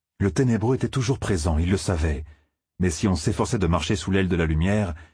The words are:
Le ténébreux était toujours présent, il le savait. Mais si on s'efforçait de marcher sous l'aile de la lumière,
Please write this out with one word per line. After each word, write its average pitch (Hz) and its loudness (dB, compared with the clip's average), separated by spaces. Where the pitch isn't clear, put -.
Le 101 2
ténébreux 120 2
était 123 -2
toujours 127 -2
présent, 85 0
il 85 2
le 98 4
savait. 78 -2
Mais 90 2
si - 0
on 92 4
s'efforçait 113 -2
de 95 0
marcher 85 0
sous - -4
l'aile 95 2
de 90 0
la 85 2
lumière, 87 0